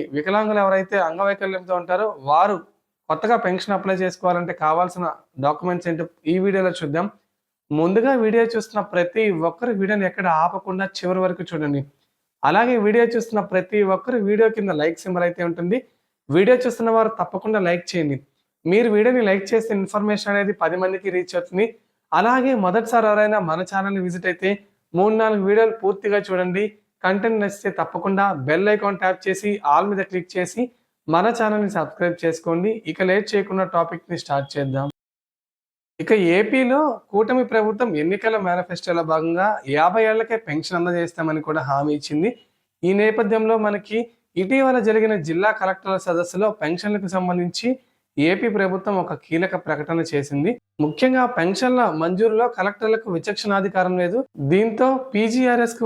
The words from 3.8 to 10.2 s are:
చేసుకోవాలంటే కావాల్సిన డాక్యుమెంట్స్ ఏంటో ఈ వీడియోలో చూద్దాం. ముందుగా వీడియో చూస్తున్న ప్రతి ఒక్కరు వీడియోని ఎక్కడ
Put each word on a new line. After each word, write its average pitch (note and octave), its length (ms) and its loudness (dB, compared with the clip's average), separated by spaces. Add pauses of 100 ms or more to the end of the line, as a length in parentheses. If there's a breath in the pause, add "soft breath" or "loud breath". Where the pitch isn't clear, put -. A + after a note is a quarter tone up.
చేసుకోవాలంటే F3 500 -2 (120)
కావాల్సిన F3 420 0 (380)
డాక్యుమెంట్స్ F3 460 -2
ఏంటో E3 160 -4 (260)
ఈ F3+ 120 2
వీడియోలో F#3+ 360 0
చూద్దాం. D#3+ 260 -2 (640)
ముందుగా F#3+ 420 2 (120)
వీడియో A3+ 200 4 (100)
చూస్తున్న G#3+ 280 -4 (100)
ప్రతి F3+ 320 0 (240)
ఒక్కరు A#3+ 320 -2
వీడియోని G3 300 0
ఎక్కడ F#3 160 -6 (180)